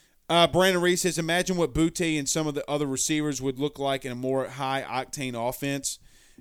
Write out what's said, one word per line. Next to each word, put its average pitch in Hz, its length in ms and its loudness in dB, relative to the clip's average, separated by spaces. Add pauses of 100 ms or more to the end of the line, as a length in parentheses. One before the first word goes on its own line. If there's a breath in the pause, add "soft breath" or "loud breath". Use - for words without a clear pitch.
(300 soft breath)
Uh, 170 160 6
Brandon 180 340 4
Reed 175 180 4
says, 170 200 0
"Imagine 175 380 0
what 147 180 0
Boutte 160 440 0
and 139 80 -4
some 160 200 0
of 147 80 -2
the 143 160 -6
other 147 160 0
receivers 139 560 0
would 131 160 -2
look 143 200 -2
like 135 280 -2
in 123 60 -6
a - 20 -6
more 131 320 -2
high-octane 131 880 -4
offense." 139 640 -4 (420 soft breath)